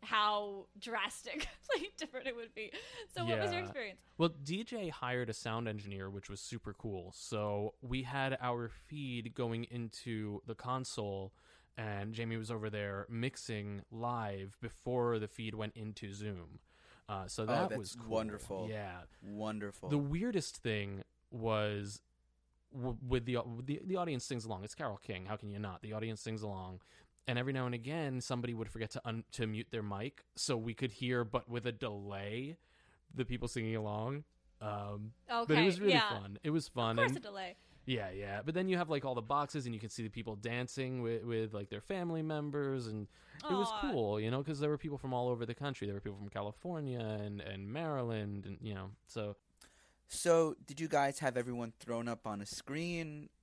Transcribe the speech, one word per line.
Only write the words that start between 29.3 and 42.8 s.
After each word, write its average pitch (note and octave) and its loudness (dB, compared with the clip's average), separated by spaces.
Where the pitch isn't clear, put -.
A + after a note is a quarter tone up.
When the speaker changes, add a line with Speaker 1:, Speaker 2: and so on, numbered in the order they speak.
Speaker 2:
to A#2 2
mute A2 0
their A2+ -2
mic, G#2 -2
so - 2
we A2+ 0
could B2+ 0
hear, B2 4
but A#2+ 0
with A#2 0
a A#2+ 0
delay, G#2 -4
the B2+ 2
people A#2+ -2
singing A2+ 0
along. A2 0
Um, G#2 -4
but A#3 2
it - 10
Speaker 1:
Okay, D#3 10
Speaker 2:
was F3+ 6
really G3 8
Speaker 1:
yeah. G#3+ 8
Speaker 2:
fun. G2 -8
It D3+ 0
was D#3 2
fun. A2+ 4
Speaker 1:
Of - 10
course - 6
Speaker 2:
And C3+ 2
Speaker 1:
a - -6
delay. G3 -8
Speaker 2:
Yeah, A2 0
yeah. G2 -4
But D#3 0
then F#3 2
you F#3 4
have, F3 2
like, C#3+ 2
all C3 2
the A#2+ 0
boxes, C#3+ 2
and A#2 0
you G#2+ -4
can A2+ -6
see - -4
the A2 -2
people G#2+ -4
dancing B2 0
with, A#2 2
with, A2+ 2
like, G2+ -4
their G#2 -4
family F3 0
members, D3 0